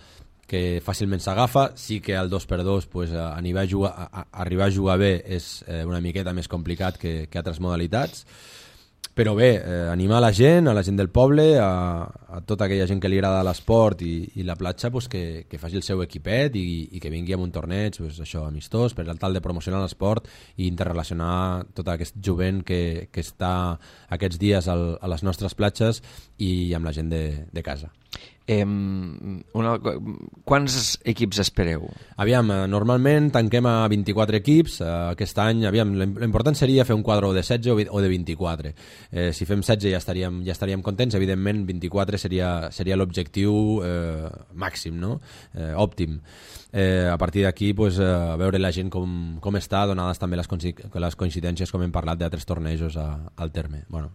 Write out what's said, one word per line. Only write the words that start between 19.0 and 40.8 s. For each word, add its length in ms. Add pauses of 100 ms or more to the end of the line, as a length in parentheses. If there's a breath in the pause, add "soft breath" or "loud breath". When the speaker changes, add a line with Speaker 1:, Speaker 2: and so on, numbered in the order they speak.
Speaker 1:
tal 160
de 140
promocionar 340
l'esport 480 (300 loud breath)
i 100
interrelacionar 1040
tot 240
aquest 240
jovent 480
que, 400
que 160
està 560 (320 loud breath)
aquests 320
dies 240
al, 320
a 160
les 80
nostres 320
platges 480 (320 loud breath)
i 400
amb 160
la 80
gent 160
de, 80 (320)
de 80
casa. 320 (520 loud breath)
Speaker 2:
Em, 920 (180)
una, 140 (100)
qu-, 140 (500)
quants 300 (340)
equips 320
espereu? 460 (340 loud breath)
Speaker 1:
Aviam, 320
eh, 160
normalment 640
tanquem 320
a 240
vint-i-quatre 480
equips. 480
Eh, 40 (260)
aquest 260
any, 240
aviam, 320
l'im-, 240
l'important 340
seria 300
fer 80
un 100
quadre 220
o 80
de 100
setze 300
o 60
vi-, 100
o 160
de 80
vint-i-quatre. 640 (340 loud breath)
Eh, 240
si 160
fem 160
setze 240
ja 80
estaríem, 480
ja 80
estaríem 320